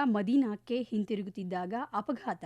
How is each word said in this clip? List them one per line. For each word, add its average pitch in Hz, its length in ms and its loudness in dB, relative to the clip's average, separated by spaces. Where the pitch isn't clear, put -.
ಮದೀನಾಕ್ಕೆ 233 800 2
ಹಿಂತಿರುಗುತ್ತಿದ್ದಾಗ 190 920 -2
ಅಪಘಾತ 208 540 -4